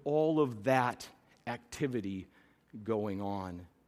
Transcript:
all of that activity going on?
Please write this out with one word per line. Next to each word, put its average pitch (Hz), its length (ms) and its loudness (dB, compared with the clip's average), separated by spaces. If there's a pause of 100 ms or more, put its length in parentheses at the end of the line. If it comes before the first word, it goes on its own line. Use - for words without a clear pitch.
all 156 340 4
of 120 240 2
that 127 460 2 (360)
activity 113 800 -6 (560)
going 104 380 -2
on? 92 440 -6 (220)